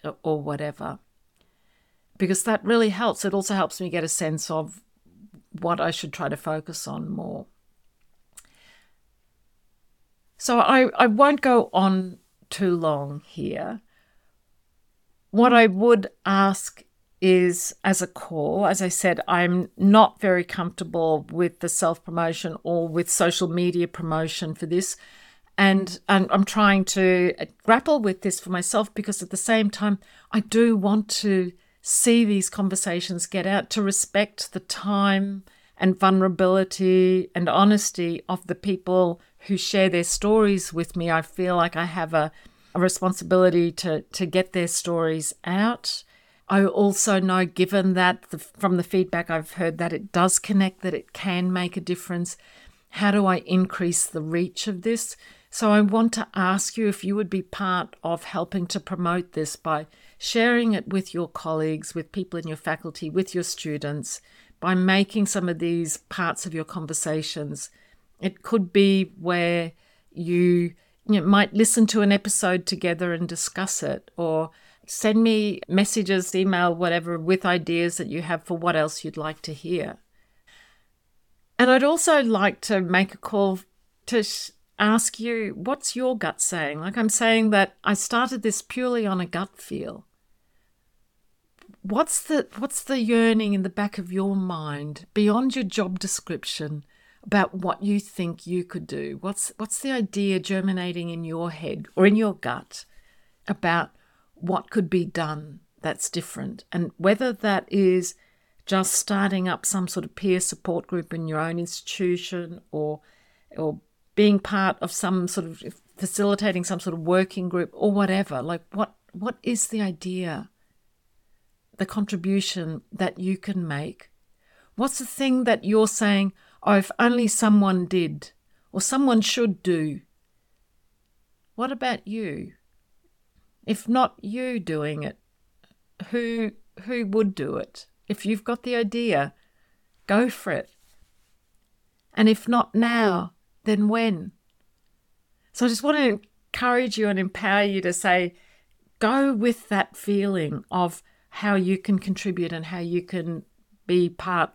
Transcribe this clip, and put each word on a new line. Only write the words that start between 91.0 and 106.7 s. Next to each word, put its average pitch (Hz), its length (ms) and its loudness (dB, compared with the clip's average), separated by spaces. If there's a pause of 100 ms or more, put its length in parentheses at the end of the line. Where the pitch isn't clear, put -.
What's 220 400 -2
the, 302 260 0 (100)
what's 269 240 -6
the 269 160 -2
yearning 226 560 4
in 190 80 0
the 190 60 -2
back 202 300 -4
of 180 140 -8
your 190 220 0
mind 151 800 -6
beyond 220 400 2
your 262 100 -2
job 185 360 -4
description - 840 -8 (380)
about 202 320 0
what 185 280 -6
you 202 180 0
think - 460 -8
you 175 180 -4
could 170 220 -12
do? 143 340 -8
What's, - 360 -8
what's - 220 -8
the 269 140 -4
idea 196 480 -2
germinating 180 680 -4
in 165 120 -8
your 165 280 -6
head 156 440 -10
or 185 120 6
in 208 100 6
your 214 180 0
gut - 500 -10 (640)
about 170 440 -2 (440)
what - 360 -6
could 185 200 0
be 180 140 0
done 151 560 -8 (200)
that's - 300 -6
different? - 640 -10